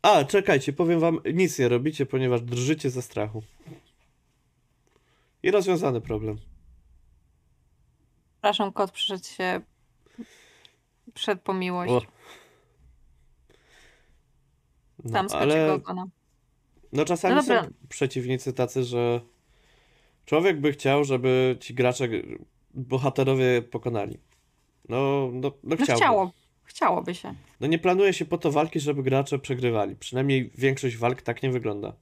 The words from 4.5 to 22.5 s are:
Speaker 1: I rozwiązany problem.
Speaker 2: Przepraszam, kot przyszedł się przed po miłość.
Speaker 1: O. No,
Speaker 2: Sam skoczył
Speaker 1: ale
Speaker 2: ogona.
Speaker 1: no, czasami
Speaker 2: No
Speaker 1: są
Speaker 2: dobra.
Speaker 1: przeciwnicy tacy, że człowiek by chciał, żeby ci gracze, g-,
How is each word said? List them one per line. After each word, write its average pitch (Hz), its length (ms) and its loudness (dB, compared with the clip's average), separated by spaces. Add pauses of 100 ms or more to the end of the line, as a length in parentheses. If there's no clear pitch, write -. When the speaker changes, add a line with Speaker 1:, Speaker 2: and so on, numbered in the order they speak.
Speaker 1:
I - 80 2
rozwiązany 180 500 2
problem. 107 380 -4 (1900)
Speaker 2:
Przepraszam, 202 400 0
kot 196 180 -2
przyszedł - 340 -6
się 185 360 -4 (1500)
przed - 260 -4
po 196 140 -2
miłość. 180 380 -2
Speaker 1:
O. 123 80 4 (3000)
No, 117 80 -6
Speaker 2:
Sam 190 160 0
skoczył - 220 -2
Speaker 1:
ale 156 220 4
Speaker 2:
ogona. 180 320 -4 (880)
Speaker 1:
no, 143 120 0
czasami 175 300 0
Speaker 2:
No 294 80 6
Speaker 1:
są 262 120 -2
Speaker 2:
dobra. 208 160 2 (180)
Speaker 1:
przeciwnicy 131 640 -4
tacy, 127 320 0
że 120 360 0 (1080)
człowiek 160 340 2
by 147 120 2
chciał, 143 320 2
żeby 127 560 2
ci - 140 -14
gracze, 123 340 0
g-, 110 140 -4 (520)